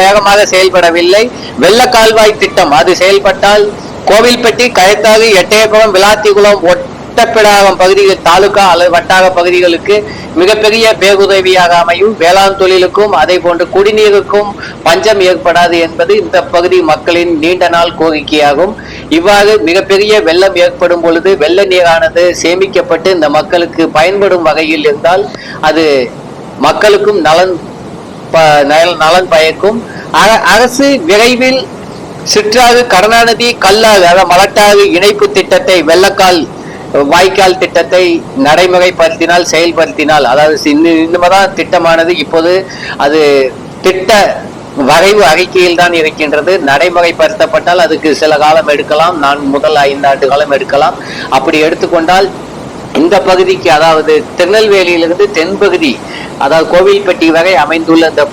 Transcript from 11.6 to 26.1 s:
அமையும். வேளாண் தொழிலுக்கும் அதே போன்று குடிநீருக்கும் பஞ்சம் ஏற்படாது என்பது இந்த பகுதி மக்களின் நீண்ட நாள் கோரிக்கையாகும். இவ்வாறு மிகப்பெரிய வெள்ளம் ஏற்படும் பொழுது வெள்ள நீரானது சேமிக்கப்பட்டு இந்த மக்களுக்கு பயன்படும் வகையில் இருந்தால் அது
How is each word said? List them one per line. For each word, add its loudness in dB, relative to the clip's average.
அமையும். 0
வேளாண் 2
தொழிலுக்கும் 0
அதே 0
போன்று -2
குடிநீருக்கும் 0
பஞ்சம் 0
ஏற்படாது 0
என்பது -2
இந்த -4
பகுதி 0
மக்களின் -2
நீண்ட 0
நாள் -2
கோரிக்கையாகும். 0
இவ்வாறு 2
மிகப்பெரிய 0
வெள்ளம் 0
ஏற்படும் -2
பொழுது 0
வெள்ள 2
நீரானது 2
சேமிக்கப்பட்டு -2
இந்த 0
மக்களுக்கு -2
பயன்படும் 0
வகையில் -2
இருந்தால் 0
அது 0